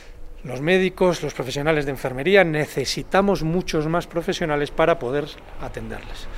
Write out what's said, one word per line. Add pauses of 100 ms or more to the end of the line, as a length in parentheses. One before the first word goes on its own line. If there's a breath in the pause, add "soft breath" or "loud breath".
(440 loud breath)
Los
médicos,
los
profesionales
de
enfermería,
necesitamos
muchos
más
profesionales
para
poder (360)
atenderles. (100)